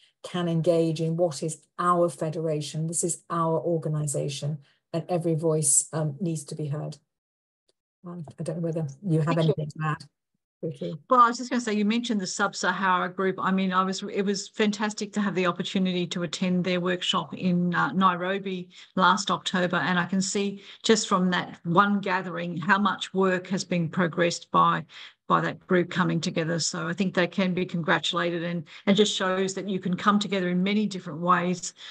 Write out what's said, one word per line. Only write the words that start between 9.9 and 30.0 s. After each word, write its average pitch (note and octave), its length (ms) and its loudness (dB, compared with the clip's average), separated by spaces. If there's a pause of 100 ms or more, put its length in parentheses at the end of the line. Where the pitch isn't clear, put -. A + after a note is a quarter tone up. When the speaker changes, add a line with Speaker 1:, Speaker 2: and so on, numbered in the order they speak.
Speaker 1:
Vicky? E3+ 340 -8 (120)
Speaker 2:
Well, B3+ 100 6
I A#3+ 80 8
was B3 100 0
just B3 120 -8
gonna B3 120 0
say, A3 120 -2
you G#3 120 2
mentioned A3+ 360 0
the F#3 60 -4
Sub-Sahara F#3 840 0
group. F#3 300 -2
I F3+ 120 0
mean, F#3+ 220 2
I F#3 100 4
was, F#3+ 200 -2
it G3+ 200 -4
was G3 240 -2
fantastic G#3+ 680 -2
to G#3 80 0
have G3 140 0
the F#3 100 2
opportunity F3+ 640 0
to F3 160 -4
attend F3+ 400 0
their F3+ 160 0
workshop F3+ 540 -2
in, F3 420 2
uh, E3 160 2
Nairobi F#3 800 0 (260)
last F#3 360 4
October, F3+ 460 0
and F3 220 2
I F3 60 0
can F#3+ 160 0
see G3+ 420 -2 (200)
just A3 240 4
from F#3 240 4
that - 320 -4
one G3+ 360 4
gathering F3+ 580 -4
how G3 220 2
much - 340 0
work F#3 340 2
has F3+ 160 -2
been F3 260 -2
progressed E3+ 640 0
by, E3+ 340 2 (420)
by E3+ 140 4
that D#3+ 260 -6
group F3 220 4
coming E3+ 320 0
together. E3 380 -2
So D#3+ 280 -4
I E3+ 60 -4
think F#3 200 -2
they F3 140 2
can F#3 260 -2
be F3+ 120 -2
congratulated, E3+ 800 -2
and, F3 200 -4 (220)
and G3+ 120 6
just G#3 180 4
shows F#3+ 400 0
that F#3+ 120 -6
you F#3+ 120 -4
can F3+ 160 -2
come G3+ 240 2